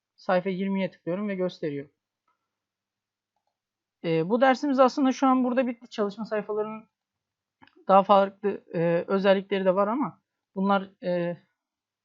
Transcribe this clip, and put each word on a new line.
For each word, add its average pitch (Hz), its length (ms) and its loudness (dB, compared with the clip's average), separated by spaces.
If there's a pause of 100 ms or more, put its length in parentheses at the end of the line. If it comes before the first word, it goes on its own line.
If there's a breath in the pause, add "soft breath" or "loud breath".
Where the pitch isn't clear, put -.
(160)
Sayfa 185 340 -2
yirmiye 190 400 -4
tıklıyorum 190 380 -8
ve 202 60 -4
gösteriyorum. 160 560 -6 (2250)
Ee, 165 240 0
bu 233 120 0
dersimiz 262 380 2
aslında 262 340 4
şu 269 140 0
an 254 180 2
burada 247 220 0
bitti. 240 220 -10
Çalışma 208 360 -6
sayfalarının 214 640 -6 (1000)
daha 196 140 6
farklı, 196 460 2 (260)
e, 170 340 0
özellikleri 196 560 0
de 185 100 4
var 202 140 0
ama 226 320 -4 (340)
bunlar, 196 360 0 (140)
e, 175 320 -2 (680)